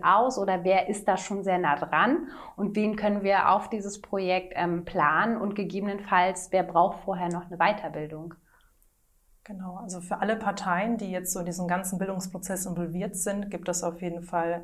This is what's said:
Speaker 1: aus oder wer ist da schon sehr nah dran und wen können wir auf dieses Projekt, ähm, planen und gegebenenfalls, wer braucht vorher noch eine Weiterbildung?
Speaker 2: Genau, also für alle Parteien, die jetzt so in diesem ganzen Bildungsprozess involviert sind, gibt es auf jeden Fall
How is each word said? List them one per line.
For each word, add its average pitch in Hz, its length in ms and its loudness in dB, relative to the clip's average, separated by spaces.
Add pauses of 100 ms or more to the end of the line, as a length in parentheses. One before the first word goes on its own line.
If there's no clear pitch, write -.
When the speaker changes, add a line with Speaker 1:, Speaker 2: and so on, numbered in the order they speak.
Speaker 1:
aus 233 340 4
oder 190 240 0
wer 185 260 4
ist 208 200 -2
da 185 80 4
schon 196 260 -4
sehr 185 160 2
nah 160 160 4
dran 233 540 2 (260)
und 208 220 -2
wen 214 180 2
können 208 300 0
wir 196 260 4
auf 196 180 4
dieses 202 320 -6
Projekt, 185 540 -2
ähm, 170 300 0
planen 175 520 2
und 202 200 -2
gegebenenfalls, 196 960 0
wer 185 100 4
braucht 170 380 4
vorher 180 280 -4
noch 175 180 -4
eine 175 120 -12
Weiterbildung? 156 760 -2 (1080)
Speaker 2:
Genau, 185 400 -12
also 180 180 -8
für 190 200 -4
alle 214 160 2
Parteien, 202 600 0
die 214 140 -4
jetzt 185 220 -2
so 190 80 -2
in 175 60 -2
diesem 180 200 -2
ganzen 185 320 0
Bildungsprozess 185 680 -4
involviert 175 500 -4
sind, 202 340 -2
gibt 202 180 -6
es 175 140 -2
auf 175 180 -4
jeden 175 220 -6
Fall 170 420 0